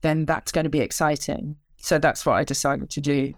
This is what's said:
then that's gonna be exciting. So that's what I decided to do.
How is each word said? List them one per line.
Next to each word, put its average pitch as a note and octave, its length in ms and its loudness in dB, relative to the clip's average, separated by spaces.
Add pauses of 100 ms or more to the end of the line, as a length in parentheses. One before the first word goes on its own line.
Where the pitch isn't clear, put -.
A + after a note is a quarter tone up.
then D#3 240 2
that's - 260 -4
gonna D#3+ 200 0
be D3+ 100 2
exciting. D3 760 -2 (200)
So - 220 0
that's D#3+ 260 2
what C3 100 4
I G2+ 100 2
decided C#3 460 -2
to - 120 -6
do. C#3+ 360 0